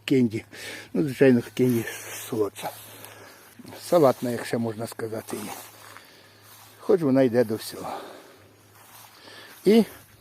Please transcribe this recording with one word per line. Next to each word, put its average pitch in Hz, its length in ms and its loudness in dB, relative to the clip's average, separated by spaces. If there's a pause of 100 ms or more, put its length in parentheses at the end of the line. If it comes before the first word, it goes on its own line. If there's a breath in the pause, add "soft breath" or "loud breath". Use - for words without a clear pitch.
кенді. 117 400 0 (480 loud breath)
Ну, 175 100 -2
звичайно, 131 380 4 (120)
кенді 123 320 0 (440)
солодша. 107 400 -6 (1200 loud breath)
Салатна, 135 420 4
якщо 117 280 -6
можна 113 280 -6
сказати, 110 580 -10
є. - 60 -12 (1300 soft breath)
Хоч 196 220 2
вона 135 220 4
йде 120 200 4
до 107 120 0
всього. - 340 -12 (1800 loud breath)
І 214 180 8 (380 soft breath)